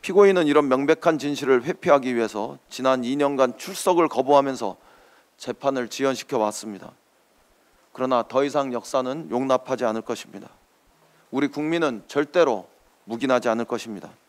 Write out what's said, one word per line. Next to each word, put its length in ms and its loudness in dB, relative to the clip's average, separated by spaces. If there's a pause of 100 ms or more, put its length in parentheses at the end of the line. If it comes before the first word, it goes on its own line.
피고인은 440 4
이런 220 4
명백한 500 2
진실을 460 0
회피하기 500 0
위해서 440 -4 (100)
지난 360 0
이 120 -4
년간 420 0
출석을 500 0
거부하면서 680 0 (600)
재판을 520 -4
지연시켜 500 -4
왔습니다. 540 -4 (1000)
그러나 300 0
더 220 0
이상 280 -2
역사는 580 -4
용납하지 540 -2
않을 180 -2
것입니다. 460 -10 (840)
우리 180 0
국민은 580 -2
절대로 640 0 (360)
묵인하지 460 0
않을 140 0
것입니다. 460 -8 (180)